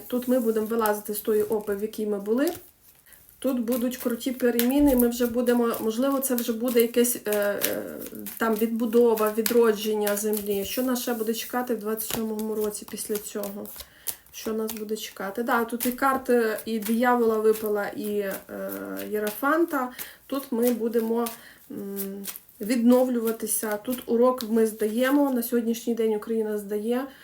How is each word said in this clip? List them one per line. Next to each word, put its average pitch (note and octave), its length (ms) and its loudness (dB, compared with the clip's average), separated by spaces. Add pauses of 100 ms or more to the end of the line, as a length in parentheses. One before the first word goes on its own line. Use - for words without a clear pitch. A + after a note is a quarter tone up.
Тут B3 200 -2
ми B3+ 120 4
будемо A3 280 0
вилазити G#3 460 0
з G#3 60 -6
тої G#3+ 240 2
опи, G#3 320 -2
в G3 60 -6
якій G#3+ 240 -6
ми G#3 140 -2
були. A#3 300 2 (880)
Тут B3+ 200 0
будуть B3 380 -2
круті A#3 340 -2
переміни, B3+ 640 4
ми A#3+ 120 6
вже A#3+ 180 0
будемо, A#3 560 2
можливо, B3 380 0
це B3+ 160 -2
вже A#3 180 -4
буде A#3 280 2
якесь, A#3+ 340 2 (100)
е, G#3 60 -2
е, G3+ 280 0 (800)
там A3+ 180 2
відбудова, A3+ 840 4
відродження G#3+ 760 2
землі. G3+ 500 -2
Що B3+ 180 -2
нас B3+ 180 0
ще B3 120 -2
буде A3 200 -2
чекати B3 420 -4
в G3+ 40 -6
двадцять G#3+ 360 -6
сьомому A3 400 -4
році G#3+ 360 -4
після G#3+ 260 -6
цього? G#3 500 -8 (640)
Що - 220 -6
нас A3 200 -4
буде G#3+ 220 -6
чекати? G3+ 480 -8
Да, A#3 220 2
тут A#3 200 -4
і B3 60 2
карта, B3 760 2
і A3+ 140 -2
диявола A3+ 600 4
випала, G#3+ 480 2
і, G#3 220 -6
е, G3+ 240 -2 (760)
Єрофанта. B3+ 840 0 (360)
Тут C#4 240 -4
ми A#3+ 200 2
будемо, A3+ 560 0 (440)
м, G3 540 -8 (360)
відновлюватися. A3+ 1160 2
Тут B3 280 -4
урок B3 440 4
ми A3+ 180 4
здаємо, B3+ 640 2
на A#3+ 120 0
сьогоднішній A#3 520 0
день A3 180 2
Україна G#3+ 440 -2
здає, G#3 480 -2 (180)